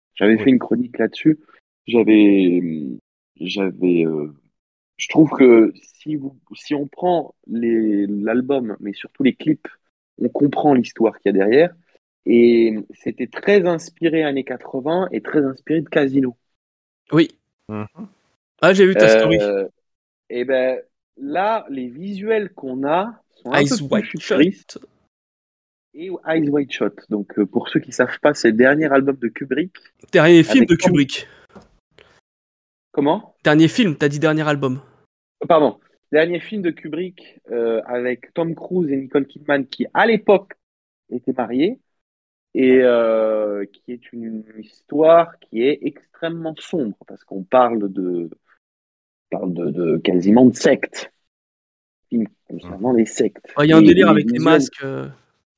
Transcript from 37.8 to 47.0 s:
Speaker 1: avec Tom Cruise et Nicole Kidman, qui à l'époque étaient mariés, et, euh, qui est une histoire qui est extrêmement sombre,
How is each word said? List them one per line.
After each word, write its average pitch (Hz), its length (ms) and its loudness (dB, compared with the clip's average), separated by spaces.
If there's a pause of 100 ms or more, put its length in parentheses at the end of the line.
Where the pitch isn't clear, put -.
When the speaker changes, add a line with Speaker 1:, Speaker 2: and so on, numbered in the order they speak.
Speaker 1:
avec 123 480 -8
Tom 165 200 -6
Cruise 175 360 -4
et 139 60 -2
Nicole 135 300 -4
Kidman, 143 400 -4
qui - 280 -8
à 196 120 2
l'époque 214 460 0 (560)
étaient 123 240 -6
mariés, 131 480 -4 (760)
et, 131 280 4
euh, 110 880 0
qui - 200 -20
est 120 200 -18
une 113 320 -14 (140)
histoire 160 800 0
qui 110 240 -8
est 139 200 0
extrêmement 160 760 -10
sombre, 123 380 -8 (100)